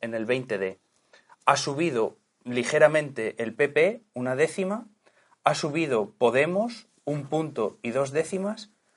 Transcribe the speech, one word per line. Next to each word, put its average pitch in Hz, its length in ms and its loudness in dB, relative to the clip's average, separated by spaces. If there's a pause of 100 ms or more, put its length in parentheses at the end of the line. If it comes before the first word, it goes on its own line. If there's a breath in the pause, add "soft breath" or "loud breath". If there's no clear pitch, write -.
en 117 120 -6
el 113 120 -4
veinte 123 320 -2
D. 95 200 -4 (680 soft breath)
Ha 139 100 6
subido 139 600 -2 (280)
ligeramente 143 1000 2
el 110 120 -6
P 143 160 0
P, 175 320 2 (100)
una 131 240 -4
décima, 185 500 -2 (560)
ha 147 120 4
subido 143 560 -2
Podemos, 160 760 2 (180)
un 147 220 -4
punto 143 560 -2
y 117 80 -6
dos 135 220 -2
décimas, 190 580 -4 (260)